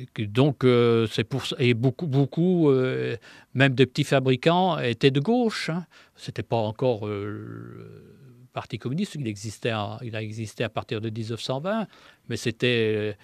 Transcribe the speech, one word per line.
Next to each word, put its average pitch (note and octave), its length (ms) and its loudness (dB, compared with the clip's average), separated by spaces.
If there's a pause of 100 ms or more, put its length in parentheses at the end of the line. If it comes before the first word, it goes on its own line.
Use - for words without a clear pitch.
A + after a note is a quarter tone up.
(120)
que A#2+ 100 -6
donc, B2 420 2
euh, A#2+ 460 4
c'est A#2 140 -2
pour - 220 -6
ça, - 120 -6
et B2 140 4
beaucoup, B2 340 0
beaucoup, D#3 600 2
euh, B2+ 480 0 (380)
même C3 200 6
des B2+ 120 6
petits - 180 -2
fabricants D3 760 2
étaient C3+ 320 2
de C#3 100 0
gauche, A3+ 500 0
hein. E3 160 -6 (280)
C'était - 280 -10
pas A#2 160 -2
encore, G#2+ 500 -2
euh, G2+ 160 -4
le A2 920 -14 (360)
Parti - 240 -10
communiste, D3 380 -6
il C#3 120 -6
existait A2 460 -6
en, G#2+ 300 -6
il A2+ 120 -10
a G#2+ 60 -6
existé G#2+ 420 -8
à A2 60 -2
partir G#2+ 320 -6
de A2+ 80 -6
dix-neuf A2 320 -8
cent C3 200 -4
vingt, G3+ 260 -4 (420)
mais A#2 80 -6
c'était, A#2 580 0
euh, G#2 180 -4 (120)